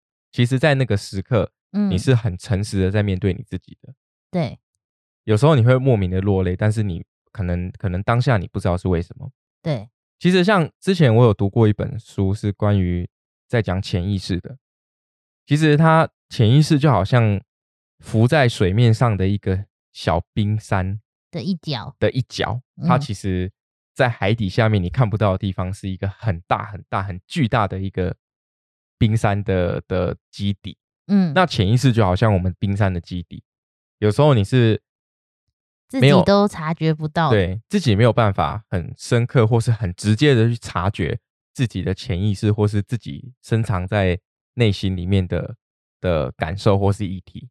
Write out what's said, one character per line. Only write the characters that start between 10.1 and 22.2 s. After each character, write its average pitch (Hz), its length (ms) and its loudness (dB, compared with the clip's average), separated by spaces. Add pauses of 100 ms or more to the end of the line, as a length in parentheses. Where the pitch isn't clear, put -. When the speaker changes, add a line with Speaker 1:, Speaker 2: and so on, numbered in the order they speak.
Speaker 1:
其 175 120 0
实 185 140 4
像 190 260 2 (100)
之 196 140 0
前 151 180 4
我 117 120 6
有 110 100 6
读 101 160 -2
过 113 160 2
一 104 60 4
本 101 260 -6
书， 98 340 -4
是 104 200 -4
关 101 280 0
于 87 300 -2 (380)
在 123 120 0
讲 95 220 -2
潜 90 260 -4
意 101 80 0
识 90 240 -4
的。 - 160 -16 (880)
其 143 120 0
实 151 200 4
它 160 320 4 (200)
潜 110 200 2
意 139 140 6
识 151 160 2
就 147 100 2
好 98 160 4
像 107 360 2 (580)
浮 113 300 2
在 139 200 4
水 95 240 0
面 117 220 4
上 110 220 2
的 92 100 0
一 101 100 0
个 98 280 -4 (280)
小 85 300 -2 (100)
冰 107 240 -2
山 101 440 -4 (320)
Speaker 2:
的 175 100 -10
一 190 140 -4
角。 135 420 -10
Speaker 1:
的 107 140 0
一 127 160 -2